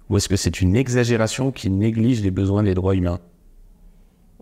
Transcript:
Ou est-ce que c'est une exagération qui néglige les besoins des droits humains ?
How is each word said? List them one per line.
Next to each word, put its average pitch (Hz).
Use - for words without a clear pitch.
Ou 87
est-ce 101
que -
c'est -
une 92
exagération 120
qui -
néglige 113
les 98
besoins 98
des 95
droits 92
humains ? 87